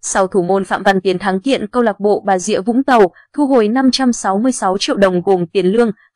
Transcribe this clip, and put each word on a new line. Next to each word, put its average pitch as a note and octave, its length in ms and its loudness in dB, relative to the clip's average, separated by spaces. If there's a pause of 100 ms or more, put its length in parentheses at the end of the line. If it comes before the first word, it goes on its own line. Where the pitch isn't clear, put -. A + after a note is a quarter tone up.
Sau G3 260 -2
thủ F#3+ 140 0
môn F#3+ 240 -2
Phạm G3 180 -6
Văn G3 180 2
Tiến F#3 180 -2
thắng F#3+ 200 -2
kiện A3 280 -4
câu B3 160 -2
lạc G#3+ 160 -2
bộ G3+ 260 0
Bà G3 140 0
Rịa G3 220 -4
Vũng A#3 220 -2
Tàu, A3+ 280 4 (220)
thu D4 120 -2
hồi B3+ 220 2
năm C4 240 2
trăm B3 220 0
sáu G3 240 -2
mươi B3 140 0
sáu G3 280 -2
triệu - 160 -2
đồng F#3 260 2
gồm F3+ 260 0
tiền F#3 180 0
lương, A3 260 2 (240)